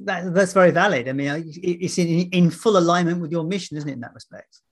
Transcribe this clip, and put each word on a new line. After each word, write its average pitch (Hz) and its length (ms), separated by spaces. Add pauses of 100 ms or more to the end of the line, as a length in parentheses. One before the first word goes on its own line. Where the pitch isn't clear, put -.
that, 185 300
that's 190 180
very 185 200
valid. 160 360
I 131 40
mean, 139 160
it, 156 280
it's 175 400
in, 175 360
in 175 180
full 202 260
alignment 175 440
with 160 100
your 170 140
mission, 180 320
isn't 147 120
it, 139 40
in 123 80
that 117 140
respect? - 580